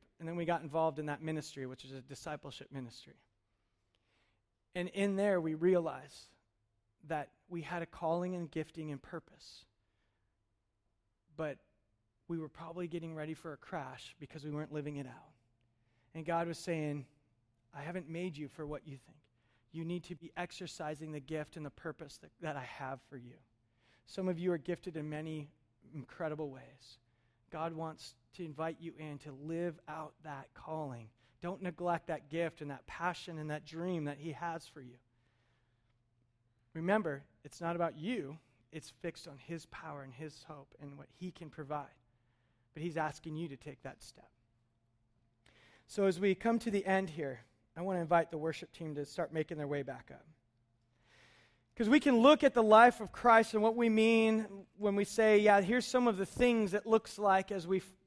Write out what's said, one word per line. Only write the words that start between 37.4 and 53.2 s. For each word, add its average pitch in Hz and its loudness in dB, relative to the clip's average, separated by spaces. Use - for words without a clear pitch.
it's - -16
not 170 -2
about 165 0
you. 160 -6
It's - -14
fixed 170 -10
on 143 -18
his 165 -12
power 147 -12
and 131 -16
his 147 -14
hope 143 -18
and 143 -16
what 139 -18
he 180 -8
can 165 -16
provide. 143 -8
But 151 -10
he's 165 -4
asking 156 -4
you 160 -6
to 135 -12
take 139 -16
that 139 -14
step. - -20
So 196 0
as 180 4
we 190 4
come 226 2
to 233 -2
the 196 2
end 190 2
here, 143 -6
I 165 -8
want 185 -2
to 175 0
invite 165 4
the 165 -6
worship 156 -6
team 156 -8
to 147 -6
start - -6
making 156 -2
their 147 -4
way 143 -2
back 131 -12
up. - -20
'Cause 220 2
we 294 10
can 247 6
look 294 10
at 269 6
the 233 6
life 220 10
of 202 -10
Christ 226 6